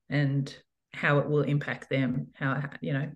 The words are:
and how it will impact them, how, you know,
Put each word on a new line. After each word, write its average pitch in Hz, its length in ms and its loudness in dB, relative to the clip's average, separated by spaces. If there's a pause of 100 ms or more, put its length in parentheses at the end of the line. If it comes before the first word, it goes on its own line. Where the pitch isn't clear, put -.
and 139 460 0 (380)
how 151 240 2
it 143 100 2
will 147 140 4
impact 143 480 -2
them, 135 460 0
how, 143 340 -2 (120)
you 156 120 -2
know, 143 220 -2